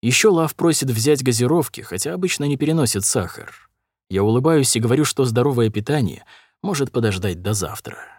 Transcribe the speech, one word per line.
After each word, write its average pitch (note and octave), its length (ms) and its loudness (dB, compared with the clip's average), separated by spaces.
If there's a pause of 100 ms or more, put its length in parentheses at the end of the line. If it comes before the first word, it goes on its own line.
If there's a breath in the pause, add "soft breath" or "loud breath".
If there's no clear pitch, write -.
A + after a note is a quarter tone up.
Ещё B2 300 4
Лав E3 240 0
просит D3+ 340 0
взять C3 320 2
газировки, B2+ 600 0
хотя D3 340 -8
обычно F3+ 300 -4
не C#3+ 120 0
переносит C#3+ 480 0
сахар. - 640 -4 (400)
Я F#2+ 140 0
улыбаюсь C3 520 2
и A#2 40 0
говорю, B2 260 2
что C3+ 200 0
здоровое A#2+ 440 2
питание — G#2+ 560 -2 (360 soft breath)
может D3+ 300 -2
подождать F#2+ 500 -2
до G2 120 -2
завтра. - 440 -8 (220)